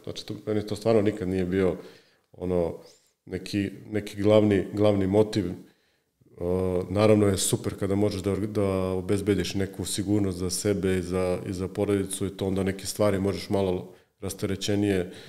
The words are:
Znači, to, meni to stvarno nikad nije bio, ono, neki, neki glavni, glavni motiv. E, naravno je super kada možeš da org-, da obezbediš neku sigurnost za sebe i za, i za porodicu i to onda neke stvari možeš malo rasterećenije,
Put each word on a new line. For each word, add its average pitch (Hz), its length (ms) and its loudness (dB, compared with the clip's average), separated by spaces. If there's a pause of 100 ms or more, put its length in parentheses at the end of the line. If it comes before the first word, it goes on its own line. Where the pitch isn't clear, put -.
Znači, - 220 -10
to, 110 80 -8 (120)
meni 107 200 -2
to 104 100 -4
stvarno 113 260 4
nikad 101 260 0
nije 95 160 0
bio, 90 320 2 (560)
ono, 90 420 -2 (520)
neki, 98 440 -4 (200)
neki 104 320 -6
glavni, 104 500 6
glavni 101 340 2
motiv. 104 440 2
E, - 40 -6 (1300)
naravno 104 380 6
je 95 120 2
super - 420 -2
kada 98 140 -2
možeš 98 280 0
da 98 80 0
org-, 98 220 -2
da 104 200 0
obezbediš 92 840 0
neku 98 300 -4
sigurnost 98 540 -2
za 90 120 -4
sebe 92 480 0
i 90 40 -2
za, 90 440 -2
i 98 60 -6
za 92 160 -4
porodicu 98 580 -2
i 92 100 -8
to 98 100 -2
onda 95 160 0
neke 95 240 -4
stvari 104 320 2
možeš 92 320 -2
malo 92 420 -2 (280)
rasterećenije, 98 920 -2 (180)